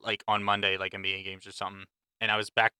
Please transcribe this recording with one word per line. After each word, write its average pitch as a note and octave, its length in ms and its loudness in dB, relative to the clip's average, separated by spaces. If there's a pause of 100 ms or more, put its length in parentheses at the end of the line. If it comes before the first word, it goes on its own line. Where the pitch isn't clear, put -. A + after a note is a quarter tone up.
like, G#2+ 260 -4
on G#2 160 2
Monday, G2+ 360 2
like, F#2+ 160 -4
N G2 80 -8
B F#2+ 100 -2
A F#2+ 100 -6
games F#2+ 240 -12
or G2 60 -18
something, G2 320 -8 (380)
and A2 80 2
I G#2+ 80 4
was G#2+ 100 -2
back A2+ 320 4